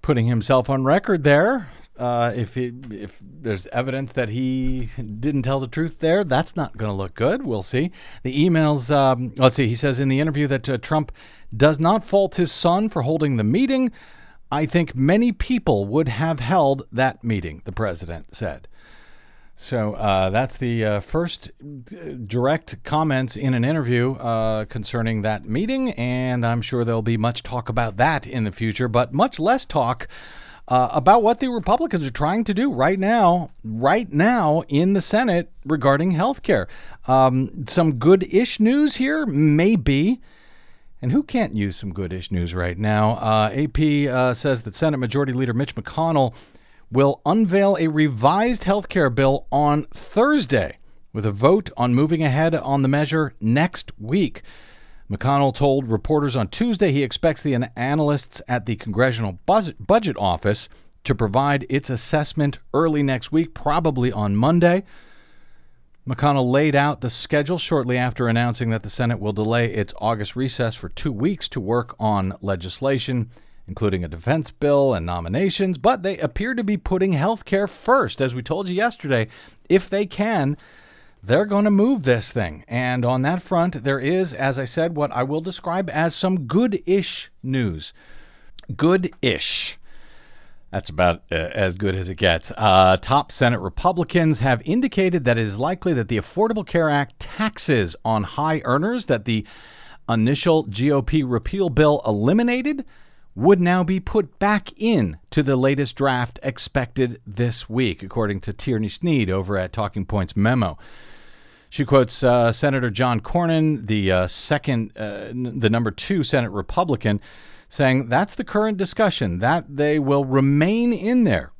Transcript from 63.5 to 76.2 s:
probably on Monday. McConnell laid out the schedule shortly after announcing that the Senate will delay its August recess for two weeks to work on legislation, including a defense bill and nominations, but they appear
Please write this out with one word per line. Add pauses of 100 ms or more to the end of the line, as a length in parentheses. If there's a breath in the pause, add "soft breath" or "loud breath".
probably
on
Monday. (1200 soft breath)
McConnell
laid
out
the
schedule
shortly
after
announcing
that
the
Senate
will
delay
its
August
recess
for
two
weeks
to
work
on
legislation, (380 soft breath)
including
a
defense
bill
and
nominations,
but
they
appear